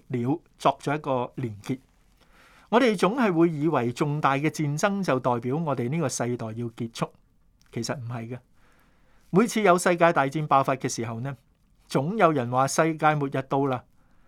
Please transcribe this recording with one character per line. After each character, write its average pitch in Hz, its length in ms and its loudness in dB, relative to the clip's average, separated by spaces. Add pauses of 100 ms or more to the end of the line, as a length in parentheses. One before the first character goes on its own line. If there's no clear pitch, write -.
了 131 320 -2 (180)
作 - 240 0
咗 143 120 -2
一 156 40 -4
個 131 380 -4
連 113 260 -8
結。 135 160 -8 (880)
我 214 100 4
哋 240 160 4
總 190 220 0
係 226 160 2
會 165 160 4
以 151 200 -2
為 123 220 2
重 147 300 -2
大 139 140 2
嘅 143 160 0
戰 147 260 -2
爭 196 260 -2
就 143 160 0
代 120 200 0
表 123 180 -4
我 156 180 -2
哋 120 140 -4
呢 160 100 -4
個 147 120 -2
世 123 260 -4
代 113 120 -8
要 117 180 -8
結 113 320 -10
束， - 120 -6 (640)
其 117 100 -6
實 123 140 -6
唔 120 100 -10
係 117 220 -10
嘅。 123 100 -10 (920)
每 214 160 4
次 220 160 -2
有 180 160 6
世 180 180 2
界 170 160 6
大 147 120 2
戰 151 220 -4
爆 139 160 4
發 135 140 -2
嘅 131 120 -4
時 113 180 -6
候 113 140 -8
呢， 135 140 -8 (520)
總 170 320 -2
有 165 140 6
人 123 180 -2
話 131 180 2
世 160 280 0
界 151 180 2
末 143 140 -2
日 139 200 -4
到 139 160 2
啦。 127 180 -2 (460)